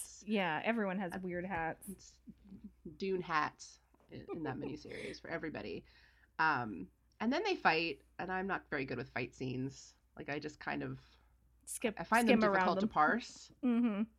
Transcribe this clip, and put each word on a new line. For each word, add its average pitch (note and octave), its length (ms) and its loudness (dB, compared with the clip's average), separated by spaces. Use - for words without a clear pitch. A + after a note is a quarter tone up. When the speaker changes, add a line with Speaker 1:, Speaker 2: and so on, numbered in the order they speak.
Speaker 1:
hats. - 80 -20
Speaker 2:
Yeah, F#3+ 380 2
everyone G#3 340 2
has F3 140 -2
Speaker 1:
Uh, G3 100 -4
Speaker 2:
weird F3 220 -4
hats. E3 420 -4
Speaker 1:
it's - 240 -14
Dune F#3+ 240 0
hats D#3 580 -2
in, - 140 -14
in E3 80 -6
that - 140 -4
miniseries - 640 -8
for - 80 -14
everybody. C#3+ 560 -6
Um, B2 500 0
and A3 100 2
then E4 140 2
they F#4+ 100 2
fight, E3 440 2
and F3 100 -6
I'm F#3 160 -2
not F#3 240 -2
very C#3 140 -2
good C3+ 140 -4
with D3 140 -6
fight A#2+ 220 -4
scenes. C3 600 -6
Like, D3 100 -12
I C#3+ 100 -4
just D3+ 220 -8
kind C#3+ 240 -4
of, C3 160 -8
Speaker 2:
Skip, - 340 -4
Speaker 1:
I E3+ 60 -6
find A3+ 240 4
Speaker 2:
skim A3+ 140 8
Speaker 1:
them G#3+ 80 6
Speaker 2:
around G3 60 4
Speaker 1:
difficult F#3 260 4
to G#3+ 60 4
Speaker 2:
them. - 60 -6
Speaker 1:
parse. E3 580 2
Speaker 2:
Mm-hmm. A#3 380 4